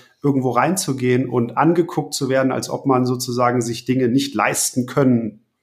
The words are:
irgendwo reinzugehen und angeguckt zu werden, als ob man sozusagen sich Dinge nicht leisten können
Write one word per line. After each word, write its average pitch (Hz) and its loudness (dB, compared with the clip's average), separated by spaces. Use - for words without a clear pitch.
irgendwo 135 0
reinzugehen 127 0
und 123 -2
angeguckt 156 0
zu 139 -4
werden, 135 2
als 127 -6
ob 131 -6
man 127 4
sozusagen 123 0
sich 113 -6
Dinge 127 0
nicht 135 0
leisten 113 0
können 120 0